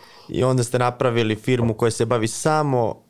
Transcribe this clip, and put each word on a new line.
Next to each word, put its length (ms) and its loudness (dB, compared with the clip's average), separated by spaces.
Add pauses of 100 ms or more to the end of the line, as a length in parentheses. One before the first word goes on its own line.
(280)
i 160 0
onda 200 2
ste 140 -2
napravili 580 0
firmu 380 0
koja 160 0
se 160 -2
bavi 220 0
samo 800 -2